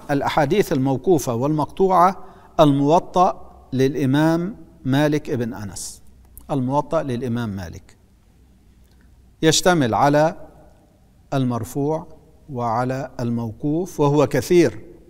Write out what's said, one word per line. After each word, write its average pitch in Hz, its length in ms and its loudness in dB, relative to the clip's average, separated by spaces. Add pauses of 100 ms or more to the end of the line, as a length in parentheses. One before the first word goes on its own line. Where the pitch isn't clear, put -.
(100)
الأحاديث 147 640 0
الموقوفة 135 600 0
والمقطوعة 170 920 0 (360)
الموطأ 151 920 2 (200)
للإمام 147 840 0 (280)
مالك 147 460 0
ابن 120 240 -4
أنس. - 480 -14 (480)
الموطأ 143 520 -2
للإمام 120 460 -4
مالك 90 480 -12 (1500)
يشتمل 156 520 4
على 147 420 4 (1000)
المرفوع 139 720 -4 (460)
وعلى 127 580 -4 (100)
الموقوف، 123 800 -4
وهو 143 260 4
كثير 151 540 2 (300)